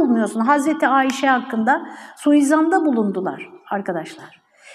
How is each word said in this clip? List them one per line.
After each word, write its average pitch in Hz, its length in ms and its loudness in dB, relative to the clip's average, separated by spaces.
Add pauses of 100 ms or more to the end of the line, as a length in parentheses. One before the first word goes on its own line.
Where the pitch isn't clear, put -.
bulunuyorsun. 226 400 2
Hazreti 294 480 0
Ayşe 269 380 0
hakkında 247 560 0 (340)
suizanda 311 720 2
bulundular 190 640 -2 (200)
arkadaşlar. 180 720 -10 (320)